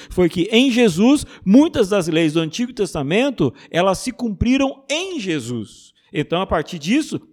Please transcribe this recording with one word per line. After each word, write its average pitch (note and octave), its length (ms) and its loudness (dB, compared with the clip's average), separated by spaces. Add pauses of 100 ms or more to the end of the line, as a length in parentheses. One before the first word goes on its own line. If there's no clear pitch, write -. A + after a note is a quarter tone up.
foi F3+ 180 2
que F3+ 240 -2
em B3 200 4
Jesus, A3+ 540 2 (200)
muitas B3 420 4
das F#3 200 0
leis D#3+ 260 2
do E3 60 2
Antigo A#3 340 -6
Testamento, F3 800 -2 (160)
elas F3+ 300 0
se B3+ 120 -8
cumpriram B3 800 -2
em E4+ 300 -6
Jesus. B2 760 -8 (180)
Então, E3 300 -4
a F#3+ 60 -4
partir E3+ 320 -4
disso, A3+ 420 -2 (120)